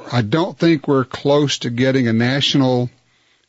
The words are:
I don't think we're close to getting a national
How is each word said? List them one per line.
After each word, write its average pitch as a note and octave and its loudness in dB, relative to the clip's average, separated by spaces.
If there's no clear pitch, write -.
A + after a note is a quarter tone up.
I B2 0
don't D#3+ -4
think E3 0
we're C3+ 2
close C#3+ 0
to C3 -6
getting B2+ 0
a A2+ 0
national B2+ 0